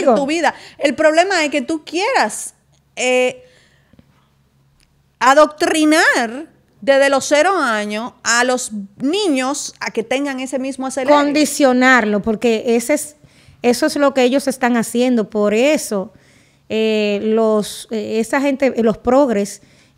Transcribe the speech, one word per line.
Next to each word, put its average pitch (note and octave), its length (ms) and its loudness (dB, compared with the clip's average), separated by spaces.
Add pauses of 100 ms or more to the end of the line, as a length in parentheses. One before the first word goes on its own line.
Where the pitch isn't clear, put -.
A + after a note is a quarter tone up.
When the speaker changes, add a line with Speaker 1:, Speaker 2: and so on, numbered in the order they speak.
Speaker 1:
digo. B3 100 4
Speaker 2:
tu F#3+ 100 0
vida. D4+ 300 0 (220)
El C#4+ 180 0
problema D#4+ 480 2
es C#4+ 80 -2
que D4 100 -2
tú D#4 220 -6
quieras, F4 680 -2 (420)
eh, B3+ 480 -2 (1800)
adoctrinar D4+ 1300 2 (340)
desde C4+ 280 4
los C4+ 160 0
cero D#4 320 2
años G#3+ 560 -4 (100)
a A#3 220 2
los B3+ 260 -2 (300)
niños C#4 800 -2
a A3 100 -8
que G#3+ 120 -4
tengan C4 360 -4
ese C4 200 -6
mismo C4 280 -6
acelere. C4 260 0
Speaker 1:
Condicionarlo, B3+ 1080 2
porque A3 460 -2
ese A#3 260 0
es, - 220 -6 (460)
eso A#3+ 240 0
es D#4 120 -2
lo C#4 160 2
que C4 100 2
ellos C4 240 0
están B3 300 -2
haciendo. A#3+ 520 0
Por G#3 240 0
eso, A3 600 -2 (560)
eh, G#3+ 520 0
los, A3 680 0
eh, G#3+ 300 -4
esa C4+ 180 -2
gente, C4+ 360 0
eh, A3+ 80 0
los G#3+ 140 2
progres, A#3+ 640 0 (360)